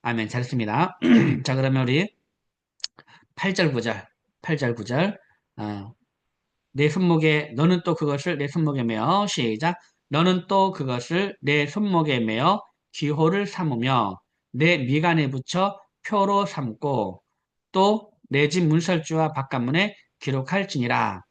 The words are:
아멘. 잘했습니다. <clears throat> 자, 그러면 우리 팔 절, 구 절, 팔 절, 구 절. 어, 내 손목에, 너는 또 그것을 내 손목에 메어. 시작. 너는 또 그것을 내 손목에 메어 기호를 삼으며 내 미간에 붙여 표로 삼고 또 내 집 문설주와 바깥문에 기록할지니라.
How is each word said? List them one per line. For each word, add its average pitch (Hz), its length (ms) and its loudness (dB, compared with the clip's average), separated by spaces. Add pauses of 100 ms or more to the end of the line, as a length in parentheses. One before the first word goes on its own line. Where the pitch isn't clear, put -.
아멘. 113 260 -2
잘했습니다. 123 720 -2
<clears throat> 220 440 4
자, 131 100 -2
그러면 135 280 0
우리 143 320 0 (1200)
팔 190 180 -2
절, 165 180 2
구 120 80 -2
절, 110 260 -6 (360)
팔 156 140 -2
절, 120 180 -2
구 120 100 -10
절. 170 340 0 (380)
어, 104 380 -10 (800)
내 147 160 2
손목에, 156 680 2
너는 170 280 4
또 170 100 0
그것을 143 440 -2
내 143 100 -4
손목에 143 360 -2
메어. 131 420 0
시작. 131 520 -2 (300)
너는 175 400 2
또 190 240 4
그것을 156 680 -4
내 147 260 0
손목에 160 540 0
메어 123 420 0 (300)
기호를 160 540 0
삼으며 123 760 -2 (320)
내 160 260 4
미간에 151 520 2
붙여 180 480 -2 (280)
표로 202 400 0
삼고 117 760 -4 (500)
또 202 420 2 (160)
내 147 180 2
집 170 180 2
문설주와 160 680 0
바깥문에 139 640 -2 (220)
기록할지니라. 123 1120 -2